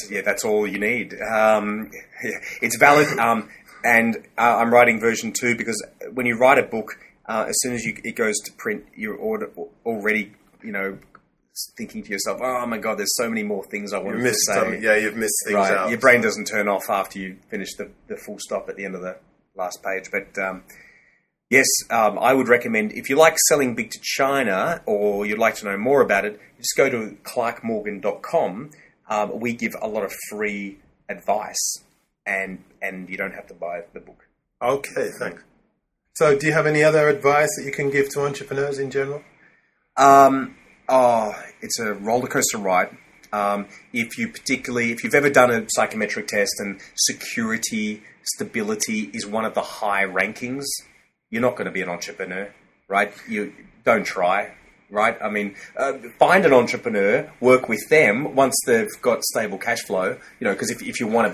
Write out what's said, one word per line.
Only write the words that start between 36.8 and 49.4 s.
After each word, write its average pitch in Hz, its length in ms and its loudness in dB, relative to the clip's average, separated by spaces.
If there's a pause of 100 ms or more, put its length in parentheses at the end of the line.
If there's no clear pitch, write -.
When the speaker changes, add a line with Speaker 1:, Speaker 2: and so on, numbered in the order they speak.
Speaker 2:
other 156 240 6
advice 147 480 4
that - 80 -8
you 139 80 -8
can 143 180 -2
give 139 200 2
to 143 120 -4
entrepreneurs 143 580 -4
in 135 100 -4
general? 139 320 -4 (720)
Speaker 1:
Um, 135 600 8 (320)
oh, 120 440 4 (300)
it's - 160 -6
a 107 160 -4
roller 117 320 0
coaster 120 320 0
ride. 95 380 0 (360)
Um, 101 360 -2 (240)
if 117 260 -6
you 113 100 -4
particularly, 120 640 -4
if 117 140 -8
you've 117 100 0
ever 143 160 4
done 127 220 6
a 110 160 0
psychometric 107 580 -2
test 101 320 -2
and 98 220 -8 (160)
security, 113 1080 -4 (220)
stability 107 880 -6
is 104 120 -8
one 110 180 -4